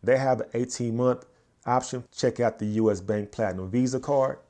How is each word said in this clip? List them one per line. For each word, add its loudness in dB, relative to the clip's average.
They 4
have 2
an -6
eighteen -2
month 2
option. -2
Check 0
out 0
the -4
U 2
S -2
Bank -4
Platinum -4
Visa 0
card. 0